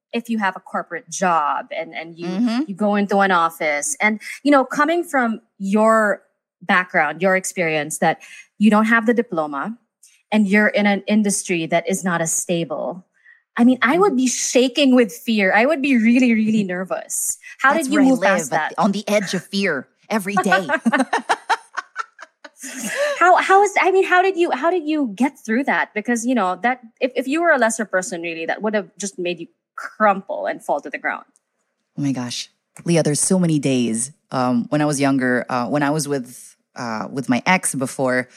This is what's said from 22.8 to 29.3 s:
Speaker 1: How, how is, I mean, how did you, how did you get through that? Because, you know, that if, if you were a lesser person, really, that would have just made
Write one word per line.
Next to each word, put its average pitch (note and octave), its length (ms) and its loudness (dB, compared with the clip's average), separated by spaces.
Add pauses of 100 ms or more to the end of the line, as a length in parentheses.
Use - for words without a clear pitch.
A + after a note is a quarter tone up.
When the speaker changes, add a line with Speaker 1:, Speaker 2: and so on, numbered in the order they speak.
Speaker 1:
How, F4 180 6
how F#4+ 260 6
is, G4 180 2
I E4+ 100 2
mean, F#4+ 140 4
how F4+ 160 4
did F#4+ 160 2
you, E4+ 140 0
how C#4 200 0
did F4 160 -2
you D4 280 -2
get B3+ 240 -2
through A3+ 260 -2
that? F3 300 -2
Because, A3+ 320 -4
you C4 80 0
know, F#3 280 0
that B3 200 -2 (180)
if, C4 160 0
if B3 100 -4
you D4 140 -2
were E4+ 100 2
a D4 80 4
lesser A3+ 280 0
person, F#3 340 -4
really, E3 260 -8
that - 140 -4
would G#3+ 140 -2
have F#3+ 240 -4
just - 200 -10
made F3 220 -4